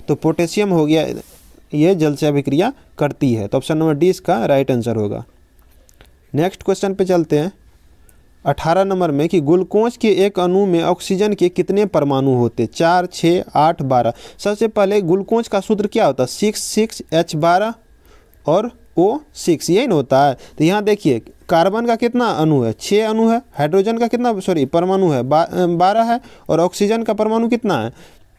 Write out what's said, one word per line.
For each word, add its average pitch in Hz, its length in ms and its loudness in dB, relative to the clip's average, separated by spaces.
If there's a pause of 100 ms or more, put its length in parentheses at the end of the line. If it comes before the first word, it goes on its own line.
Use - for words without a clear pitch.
तो 147 80 0
पोटेशियम 165 540 -2
हो 165 160 2
गया 151 220 2 (680)
ये 160 220 2
जल 151 200 0
से 151 120 -2
अभिक्रिया 147 460 0 (240)
करती 139 360 0
है। 104 140 -4
तो 127 100 -2
ऑप्शन 156 200 -4
नंबर 160 160 2
डी 147 160 2
इसका 190 360 -2
राइट 139 260 2
आंसर 117 240 -2
होगा। 110 300 -4 (1120)
नेक्स्ट 170 280 -2
क्वेश्चन 196 300 -2
पे 190 120 -2
चलते 170 340 0
हैं, 175 120 -4 (920)
अठारह 170 380 0
नंबर 185 280 0
में 147 180 0
कि 180 120 2
ग्लूकोज 185 560 0
के 220 140 2
एक 190 280 0
अणु 180 260 2
में 170 180 0
ऑक्सीजन 190 500 -2
के 180 160 0
कितने 190 360 0
परमाणु 139 500 0
होते 120 280 0
हैं? 110 120 -2
चार, 175 300 2
छः, 175 380 0 (120)
आठ, 160 260 2
बारह। 123 320 0 (260)
सबसे 208 280 -2
पहले 208 340 0
ग्लूकोज 196 460 0
का 202 120 -2
सूत्र 202 280 -2
क्या 220 180 0
होता 139 180 0
है? 127 40 0
सिक्स - 340 -4
सिक्स - 420 -4 (100)
एच 170 220 0
बारह 175 380 0 (760)
और 202 240 0 (260)
ओ 202 200 2 (160)
सिक्स, - 360 -2
यही 214 180 2
ना 208 80 0
होता 139 300 2
है। 135 120 0 (200)
तो 147 60 -2
यहाँ 196 200 0
देखिए 180 380 0 (280)
कार्बन 190 360 2
का 233 100 0
कितना 233 300 -2
अणु 156 360 0
है? 113 180 -2
छः 214 300 0
अणु 220 200 2
है। 233 120 0 (120)
हाइड्रोजन 190 440 0
का 233 100 0
कितना, 233 320 -2
सॉरी, 170 260 0
परमाणु 185 440 0
है? 131 140 0
बा-, 151 300 0
बारह 180 500 2
है। 233 180 -2 (280)
और 156 100 0
ऑक्सीजन 202 440 0
का 220 100 -2
परमाणु 220 340 0
कितना 214 360 -2
है? 117 80 -6 (480)